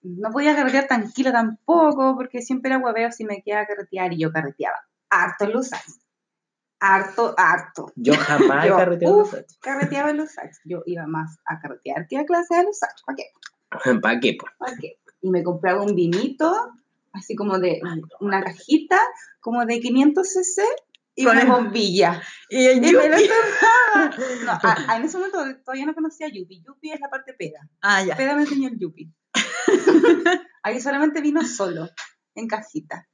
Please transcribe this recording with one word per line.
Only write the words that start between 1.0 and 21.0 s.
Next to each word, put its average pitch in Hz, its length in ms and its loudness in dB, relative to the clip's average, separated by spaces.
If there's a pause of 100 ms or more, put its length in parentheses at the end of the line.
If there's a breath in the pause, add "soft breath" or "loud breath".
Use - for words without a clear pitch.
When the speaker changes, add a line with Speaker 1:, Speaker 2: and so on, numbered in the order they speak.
Speaker 1:
tampoco, 262 840 2
porque 254 240 -8
siempre 262 320 -4
era 262 80 2
hueveo 233 320 -2
si 226 120 -12
me 202 180 -10
quedaba 208 200 -4
a 202 40 -6
carretear, 190 480 -6
y 165 40 -6
yo 160 140 -2
carreteaba 139 440 -6 (340)
harto 185 340 0
en 220 80 -2
los 247 220 -4
años. - 240 -16 (840)
Harto, 196 540 2
harto. 175 600 0
Speaker 2:
Yo 240 180 4
jamás - 500 4
he - 40 6
Speaker 1:
Yo, 190 100 6
Speaker 2:
carreteado 175 360 4
en 208 60 10
los - 80 2
Speaker 1:
uf, - 60 -8
Speaker 2:
años. - 260 -16
Speaker 1:
carreteaba 277 500 -2
en 302 60 -2
los 311 220 -8
años. - 260 -16
Yo 165 220 -10
iba 170 200 -8
más 160 380 -8
a 160 160 -8
carretear 139 480 -10
que 262 80 -8
a 294 80 -4
clase 349 300 -2
de 349 100 4
los 415 180 -4
años. - 220 -10
¿Para 269 120 -10
qué? - 80 -12 (460)
Speaker 2:
<laughs> 123 300 -2
¿Para 117 200 0
qué, 120 200 0
po? - 60 -14 (120)
Speaker 1:
¿Para 320 200 -10
qué? - 180 -14 (240)
Y 185 100 -6
me 175 120 0
compraba 180 400 -2
un 208 120 -2
vinito, 180 560 0 (640)
así 202 240 -14
como 202 220 -2
de 170 260 -2
Speaker 2:
Ay, 165 160 -8
no. 160 60 -18 (140)
Speaker 1:
una 196 220 -2
cajita, 294 560 0 (420 loud breath)
como 233 260 -4
de 233 140 -2
quinientos 285 520 2
C 370 120 -2
C, - 180 -4 (580)